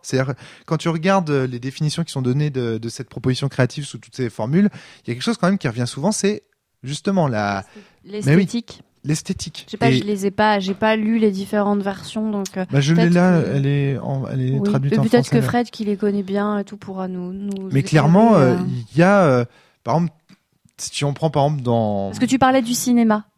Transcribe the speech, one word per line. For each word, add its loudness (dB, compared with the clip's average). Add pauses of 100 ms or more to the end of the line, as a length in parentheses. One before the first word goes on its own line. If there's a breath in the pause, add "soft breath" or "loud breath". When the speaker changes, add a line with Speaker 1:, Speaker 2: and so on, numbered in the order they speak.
Speaker 1:
c'est-à-dire, -2 (320 loud breath)
quand 0
tu -4
regardes, 0
euh, 2
les -6
définitions -4
qui -10
sont -4
données 0
de, -2
de -8
cette -12
proposition -2
créative -2
sous -14
toutes -20
ces -4
formules, 2 (360 loud breath)
il -8
y -4
a -6
quelque -10
chose -2
quand 2
même 2
qui -4
revient -2
souvent, -2
c'est -2 (420)
justement 0
la, -2 (400 loud breath)
mais -18
oui. -6 (140)
Speaker 2:
L'esthétique. -2 (240)
Speaker 1:
L'esthétique. -6
Speaker 2:
Je -20
sais -8
pas, 2
Speaker 1:
Et 4
Speaker 2:
je -4
les -2
ai 0
pas, 2
j'ai -2
pas 2
lu 0
les 4
différentes 0
versions, -6
donc, -6
euh, -4
Speaker 1:
Bah, 2
je 2
l'ai 4
Speaker 2:
peut-être 4
Speaker 1:
là, 4
Speaker 2:
que -2
Speaker 1:
elle 0
est 0
en, -6
elle -2
est 0
Speaker 2:
Oui, -2
Speaker 1:
traduite 0
Speaker 2:
mais 2
Speaker 1:
en 2
Speaker 2:
peut-être 4
Speaker 1:
français, -12
Speaker 2:
que 2
Speaker 1:
là. 4
Speaker 2:
Fred, -2
qui -10
les -2
connaît 0
bien -2
et -4
tout, -14
pourra -10
nous, -8
nous -8 (220)
Speaker 1:
Mais 2
Speaker 2:
éclairer, 2
Speaker 1:
clairement, 4
euh, 6
Speaker 2:
euh. 0 (340)
Speaker 1:
il 0
y 6
a, 6
euh, 4 (400 soft breath)
par -2
exemple, -2 (680)
si -8
on -2
prend -2
par 2
exemple -2
dans 0
Speaker 2:
Parce -10
que 0
tu 0
parlais 4
du -4
cinéma. 2 (140)